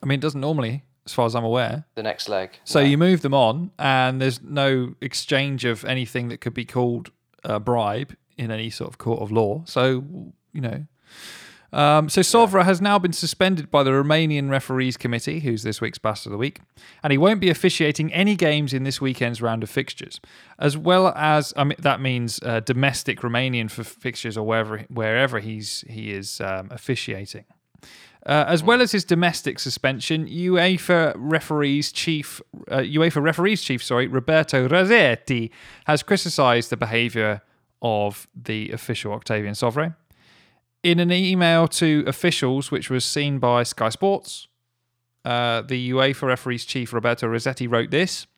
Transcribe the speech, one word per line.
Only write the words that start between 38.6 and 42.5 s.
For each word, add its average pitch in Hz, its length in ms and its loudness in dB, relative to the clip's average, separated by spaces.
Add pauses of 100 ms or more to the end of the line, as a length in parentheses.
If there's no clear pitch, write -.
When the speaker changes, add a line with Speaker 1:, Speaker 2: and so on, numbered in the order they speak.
Speaker 1:
official 110 400 -6
Octavian 107 420 -4
Sovre. 147 400 -2 (880)
In 175 160 4
an 175 140 2
email 180 560 4
to 156 380 2
officials, 139 640 -2